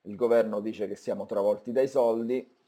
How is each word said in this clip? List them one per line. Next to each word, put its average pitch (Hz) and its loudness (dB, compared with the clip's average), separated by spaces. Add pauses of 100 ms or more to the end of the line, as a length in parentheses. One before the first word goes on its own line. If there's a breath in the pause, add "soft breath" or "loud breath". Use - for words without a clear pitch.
Il 101 -12
governo 110 2
dice 104 -6
che 101 -8
siamo 98 -6
travolti 104 0
dai 131 2
soldi. 120 0 (120)